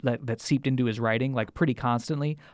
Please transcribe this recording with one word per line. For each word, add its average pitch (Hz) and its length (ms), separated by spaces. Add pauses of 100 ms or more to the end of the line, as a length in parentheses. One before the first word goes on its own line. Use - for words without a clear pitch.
that, 123 240
that 113 160
seeped 135 240
into 131 200
his 113 140
writing, 117 360
like, 110 180
pretty 143 220
constantly, 143 640 (140)